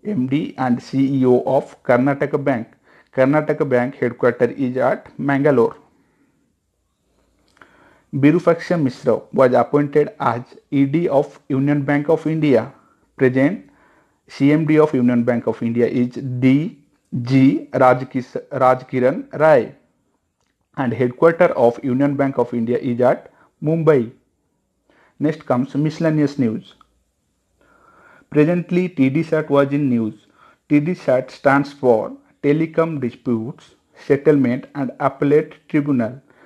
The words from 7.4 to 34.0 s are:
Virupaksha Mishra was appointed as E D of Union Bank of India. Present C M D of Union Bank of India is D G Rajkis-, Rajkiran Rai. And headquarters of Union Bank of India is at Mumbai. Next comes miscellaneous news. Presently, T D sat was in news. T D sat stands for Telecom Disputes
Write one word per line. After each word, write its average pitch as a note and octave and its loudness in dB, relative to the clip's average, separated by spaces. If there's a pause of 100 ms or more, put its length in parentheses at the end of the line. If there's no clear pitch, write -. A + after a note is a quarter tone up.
Virupaksha E3 0
Mishra B2 -2 (140)
was B2+ 4
appointed D3 0
as B2 -4 (260)
E C#3 0
D D#3+ -2
of C#3+ -2 (100)
Union C#3+ 0
Bank D3 -2
of D#3+ 0
India. C#3+ 0 (460)
Present C3 0 (600)
C C#3 0
M D#3 0
D D#3 2
of D3+ 2
Union B2 2
Bank A#2+ -2
of A2+ -4
India A#2 0
is B2 -2
D C3 -2 (440)
G C3 2
Rajkis-, C3 0
Rajkiran C3 0 (100)
Rai. D3 2 (1040)
And B2+ -4
headquarters D#3+ 0
of A#2+ 0
Union C#3 -2
Bank C3+ -4
of A#2+ -2
India A#2+ -2
is B2 -4
at - 0 (280)
Mumbai. D3+ 0 (1080)
Next D3+ -4
comes B2+ -2
miscellaneous D3+ -2
news. A2+ -4 (1600)
Presently, F3 0
T C3+ 0
D D#3 0
sat D#3 -4
was C#3 2
in C#3+ -2
news. A2+ -4 (420)
T D3 4
D D#3+ -2
sat C3 -2
stands C#3 0
for B2 0 (280)
Telecom D#3+ -2
Disputes A#2+ -6 (300)